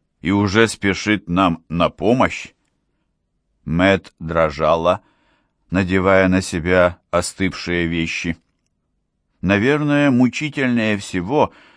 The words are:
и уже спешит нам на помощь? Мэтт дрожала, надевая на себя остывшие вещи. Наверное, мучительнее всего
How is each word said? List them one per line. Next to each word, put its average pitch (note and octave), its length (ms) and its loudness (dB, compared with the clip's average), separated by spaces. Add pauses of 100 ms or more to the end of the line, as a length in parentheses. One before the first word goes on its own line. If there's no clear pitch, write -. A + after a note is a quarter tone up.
(200)
и E2+ 100 -4
уже G2+ 380 2
спешит G#2 600 -2
нам F2 400 0
на E2 220 0
помощь? - 580 -2 (1160)
Мэтт F2 540 0
дрожала, E2 840 0 (680)
надевая F#2+ 580 2
на F#2 120 2
себя F2+ 580 0 (120)
остывшие F2 760 -4
вещи. E2 500 -4 (1040)
Наверное, C#3+ 720 0
мучительнее B2 840 0
всего G2+ 560 -2 (240)